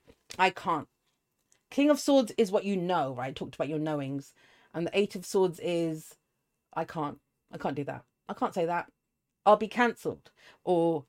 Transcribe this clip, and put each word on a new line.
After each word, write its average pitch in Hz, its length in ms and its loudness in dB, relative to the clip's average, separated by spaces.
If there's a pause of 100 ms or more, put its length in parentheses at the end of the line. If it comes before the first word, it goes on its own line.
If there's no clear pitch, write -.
(380)
I 185 120 4
can't. 175 400 -4 (800)
King 285 200 2
of 285 120 2
Swords 269 360 4
is 208 140 2
what 196 140 0
you 202 100 0
know, 170 380 0
right? 127 200 -6
Talked 131 220 -10
about 143 140 -4
your 156 100 -4
knowings. 143 540 -4 (400)
And 170 120 -4
the 180 120 -4
Eight 202 180 0
of 180 100 -12
Swords 185 380 0
is, 165 520 -4 (580)
I 165 100 -4
can't, - 360 -6 (300)
I 165 80 -16
can't 185 200 -4
do - 80 -4
that. 139 180 -10 (240)
I 202 60 -8
can't 247 200 -4
say 175 120 0
that. 175 260 -4 (540)
I'll 208 100 10
be 214 140 2
cancelled, 214 640 -2 (340)
or 170 440 2